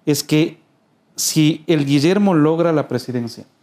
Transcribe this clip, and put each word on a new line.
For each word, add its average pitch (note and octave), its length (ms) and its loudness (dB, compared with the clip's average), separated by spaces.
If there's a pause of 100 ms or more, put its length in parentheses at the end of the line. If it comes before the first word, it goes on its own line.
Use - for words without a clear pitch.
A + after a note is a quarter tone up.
es C#3+ 160 -2
que D3+ 340 -2 (580)
si - 520 0
el D3+ 180 0
Guillermo F3 480 2
logra E3 400 2
la C#3+ 140 -2
presidencia A#2+ 580 -8 (180)